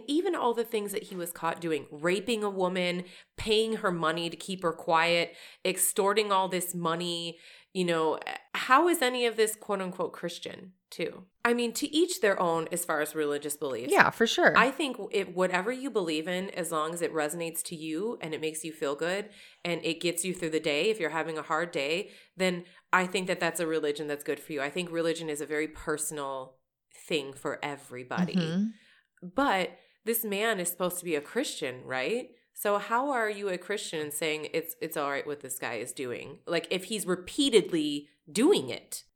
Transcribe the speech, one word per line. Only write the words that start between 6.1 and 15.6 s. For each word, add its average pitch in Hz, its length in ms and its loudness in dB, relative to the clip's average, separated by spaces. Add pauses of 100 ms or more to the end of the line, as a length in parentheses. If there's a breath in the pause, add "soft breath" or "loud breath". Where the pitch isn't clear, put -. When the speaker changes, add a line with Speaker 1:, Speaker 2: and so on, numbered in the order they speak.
Speaker 1:
all 190 160 4
this 180 260 -2
money, 170 640 -2 (360 loud breath)
you 185 100 2
know, 160 360 2 (340)
how 285 340 6
is 339 140 4
any 247 240 2
of 226 100 2
this 214 220 4
quote 196 240 -4
unquote 180 320 -4
Christian - 580 -8 (180)
too? - 360 -6 (180)
I 240 120 4
mean, 240 180 0
to 294 180 -4
each 349 300 2
their 196 180 4
own 165 320 2
as 165 140 -2
far 156 160 0
as 151 140 -4
religious 147 420 -2
beliefs. 131 340 -4
Speaker 2:
Yeah, 381 200 8
for 233 160 4
sure. 330 280 6
Speaker 1:
I 233 140 8
think 269 280 -2 (120)
it, 185 260 -2
whatever 185 360 2